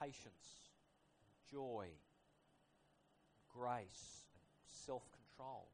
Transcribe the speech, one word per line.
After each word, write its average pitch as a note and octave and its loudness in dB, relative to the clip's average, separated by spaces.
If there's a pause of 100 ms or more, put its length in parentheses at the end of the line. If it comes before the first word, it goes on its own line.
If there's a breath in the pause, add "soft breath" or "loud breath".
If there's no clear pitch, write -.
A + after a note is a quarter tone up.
patience, - -4 (800)
joy, B2 4 (1600)
grace, B2 2 (380)
and - -14 (140)
self-control? C3 -4